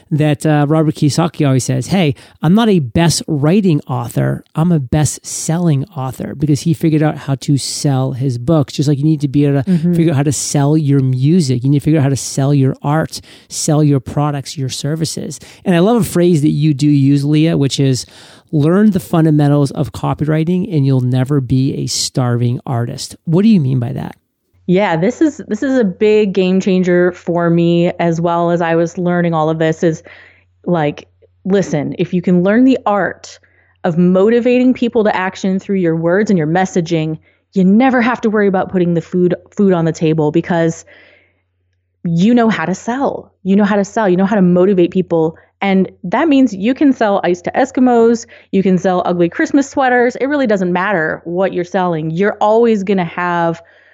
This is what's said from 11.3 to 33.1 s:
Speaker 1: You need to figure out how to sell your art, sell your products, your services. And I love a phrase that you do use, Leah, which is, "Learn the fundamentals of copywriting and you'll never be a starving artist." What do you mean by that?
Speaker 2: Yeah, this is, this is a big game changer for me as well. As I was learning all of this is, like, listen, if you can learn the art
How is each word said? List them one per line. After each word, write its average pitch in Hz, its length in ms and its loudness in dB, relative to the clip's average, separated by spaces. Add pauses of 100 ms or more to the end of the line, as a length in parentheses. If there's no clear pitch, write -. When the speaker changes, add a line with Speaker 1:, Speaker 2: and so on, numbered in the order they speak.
Speaker 1:
You 135 60 0
need 147 80 2
to - 60 -4
figure 165 140 2
out 135 60 2
how 139 60 0
to 135 60 -2
sell 139 360 -2
your 135 300 2
art, 151 400 -4 (260)
sell 151 340 0
your 143 180 2
products, 147 580 -6
your 131 100 -6
services. 151 720 -8 (240)
And 185 100 2
I 170 40 2
love 220 220 2
a 170 40 0
phrase 175 380 2
that 156 80 2
you 151 240 0
do 147 140 0
use, 139 360 4
Leah, 151 320 2
which 139 240 0
is, 135 260 0 (460)
"Learn 175 400 2
the 185 80 -2
fundamentals 147 720 2
of 143 180 -4
copywriting 156 800 -2
and 139 140 0
you'll 131 140 2
never 127 400 0
be 131 340 0
a 139 140 -6
starving 120 800 -2
artist." 123 580 -8
What 170 180 0
do 214 60 4
you 190 160 4
mean 131 160 -2
by 120 140 -6
that? - 200 -10 (520)
Speaker 2:
Yeah, 180 300 0
this 190 240 -2
is, 311 280 -2
this 214 140 -6
is 262 160 0
a 240 60 2
big 208 480 0
game 185 280 0
changer 180 520 2
for 170 380 -2
me 170 480 2
as 170 220 0
well. 170 300 0
As 175 120 0
I 165 140 0
was 170 200 -2
learning 175 380 -2
all 156 160 0
of 160 80 -4
this 160 240 -2
is, 165 200 -2 (640)
like, 156 420 -4 (380)
listen, 165 540 -2
if 175 160 -4
you 175 80 -2
can 180 200 2
learn 214 220 2
the 262 220 4
art 202 520 -4 (460)